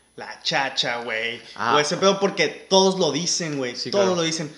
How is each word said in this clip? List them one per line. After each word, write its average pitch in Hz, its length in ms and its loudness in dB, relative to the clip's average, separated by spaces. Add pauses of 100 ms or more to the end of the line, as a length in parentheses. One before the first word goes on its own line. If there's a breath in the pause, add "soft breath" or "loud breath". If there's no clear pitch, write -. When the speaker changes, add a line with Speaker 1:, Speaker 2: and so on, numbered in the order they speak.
(160 soft breath)
Speaker 1:
La 104 280 -14
chacha, 135 600 -2
güey. 117 360 -4 (160 loud breath)
Speaker 2:
Ah. 117 200 2
Speaker 1:
O 139 40 6
ese 151 180 0
pedo 196 220 4
porque 175 280 0
todos 190 520 2
lo 160 120 2
dicen, 160 460 -4
güey. 123 180 -4
Speaker 2:
Sí, - 160 -8
Speaker 1:
todos 196 140 2
Speaker 2:
claro. 185 100 2
Speaker 1:
lo 170 80 0
dicen. 160 340 -4